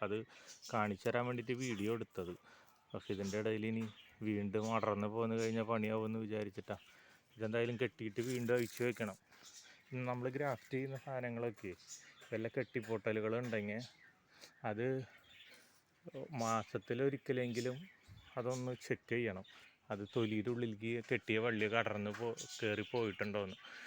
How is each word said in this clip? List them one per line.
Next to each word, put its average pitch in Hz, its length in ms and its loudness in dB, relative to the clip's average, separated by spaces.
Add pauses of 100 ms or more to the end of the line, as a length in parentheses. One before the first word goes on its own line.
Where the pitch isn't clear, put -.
അത് 104 120 0 (560)
കാണിച്ചു 107 340 2
തരാൻ 120 220 4
വേണ്ടിയിട്ട് 123 320 -2
വീഡിയോ 110 360 0
എടുത്തത്. 92 360 -6 (600)
പക്ഷെ - 220 -6
ഇതിൻ്റെ 98 280 0
ഇടയിൽ 110 280 0
ഇനി 113 140 0 (440)
വീണ്ടും 104 380 2 (100)
അടർന്ന് 104 360 2
പോന്ന് 113 280 2
കഴിഞ്ഞാൽ 113 300 2
പണിയാവുമെന്ന് 110 540 2
വിചാരിച്ചിട്ടാ. 104 520 -4 (600)
ഇതെന്തായാലും 117 460 2
കെട്ടിയിട്ട് 113 480 -2
വീണ്ടും 123 260 2
അഴിച്ചു 120 300 0
വെക്കണം. 107 300 -2 (720)
ഇന്ന് 127 200 -4
നമ്മൾ 123 160 0 (100)
ഗ്രാഫ്റ്റ് 139 380 -2
ചെയ്യുന്ന 135 300 -2
സാധനങ്ങളൊക്കെ 120 640 -2 (640)
വല്ല 113 140 0 (100)
കെട്ടിപ്പൊട്ടലുകളുണ്ടെങ്കിൽ 110 1300 0 (840)
അത് 107 140 0 (1600)
മാസത്തിലൊരിക്കലെങ്കിലും 123 1300 0 (640)
അതൊന്ന് 127 320 0 (140)
ചെക്ക് - 280 -2
ചെയ്യണം, 107 320 0 (460)
അത് 101 120 -2 (100)
തൊലിയുടെ 110 400 4
ഉള്ളിലേക്ക് 113 380 -2 (180)
കെട്ടിയ 110 360 4
വള്ളി 110 280 4
കടർന്ന് 104 460 2
പോ-, 117 180 0 (220)
കയറി 104 320 2
പോയിട്ടുണ്ടോയെന്ന്. 104 640 0 (300)